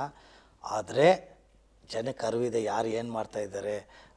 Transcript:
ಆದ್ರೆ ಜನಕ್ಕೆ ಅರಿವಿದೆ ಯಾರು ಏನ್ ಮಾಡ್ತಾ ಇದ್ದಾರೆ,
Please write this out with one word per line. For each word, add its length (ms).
ಆದ್ರೆ 760
ಜನಕ್ಕೆ 360
ಅರಿವಿದೆ 360
ಯಾರು 260
ಏನ್ 240
ಮಾಡ್ತಾ 280
ಇದ್ದಾರೆ, 640